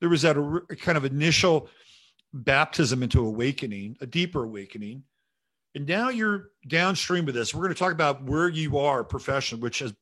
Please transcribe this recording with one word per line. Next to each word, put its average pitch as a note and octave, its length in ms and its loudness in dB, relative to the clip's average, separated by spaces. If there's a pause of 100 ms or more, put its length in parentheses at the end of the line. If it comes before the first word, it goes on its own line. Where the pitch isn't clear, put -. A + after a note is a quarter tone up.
there E3+ 80 2
was D#3+ 140 4
that D#3 140 6
or-, D3 300 -2 (140)
kind E3 180 2
of C3+ 60 0
initial D#3 640 2 (680)
baptism C3+ 680 2
into B2 220 4
awakening, A2 760 -4
a C3 40 -10
deeper E3 380 -2
awakening. G#2+ 600 -12 (720)
And C#3+ 120 -8
now G#3+ 240 0
you're G#3+ 400 -2 (180)
downstream F3 560 0
with C3+ 100 -2
this. A#2 200 -2
We're E3 80 -6
gonna F3+ 120 -2
talk F3+ 180 0
about C#3+ 320 0
where D#3 240 2
you D#3 300 -2
are C3+ 260 2
professionally, B2+ 580 -4
which A#2+ 180 -4
is, A#2 220 -6